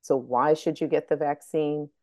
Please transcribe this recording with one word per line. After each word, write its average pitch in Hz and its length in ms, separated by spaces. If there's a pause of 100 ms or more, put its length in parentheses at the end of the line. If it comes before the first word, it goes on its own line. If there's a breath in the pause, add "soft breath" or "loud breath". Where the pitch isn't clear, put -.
So 139 160
why 127 360
should 156 280
you 156 60
get 151 200
the 160 80
vaccine? 147 720 (140)